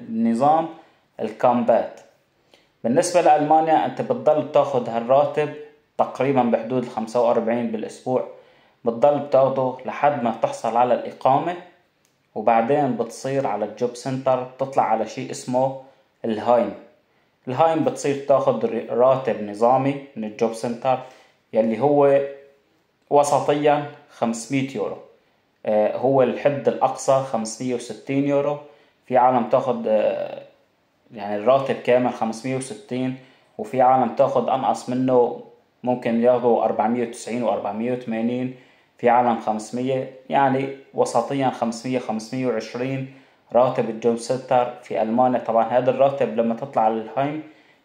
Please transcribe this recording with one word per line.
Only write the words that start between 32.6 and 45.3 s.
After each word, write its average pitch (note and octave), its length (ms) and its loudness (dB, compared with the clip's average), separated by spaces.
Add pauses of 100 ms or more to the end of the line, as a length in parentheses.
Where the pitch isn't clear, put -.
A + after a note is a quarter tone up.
وفي B2+ 240 0
عالم B2+ 320 4
تاخد B2+ 340 2
أنقص A#2+ 400 -2
منه، B2+ 540 2 (400)
ممكن B2 400 -2
ياخدوا A#2+ 420 4
أربعمية A2+ 440 0
وتسعين A#2+ 340 -8
وأربعمية G#2 500 -2
وثمانين، B2 640 -4 (420)
في A#2+ 100 2
عالم A#2+ 320 4
خمسمية، B2 720 -4 (160)
يعني C3+ 480 0 (180)
وسطيا B2+ 560 0
خمسمية، B2 480 -4
خمسمية B2 480 -6
وعشرين B2+ 680 -6 (380)
راتب A#2+ 380 4
الجوب A#2 260 0
سنتر B2 640 0
في - 200 -2
ألمانيا. A#2+ 360 2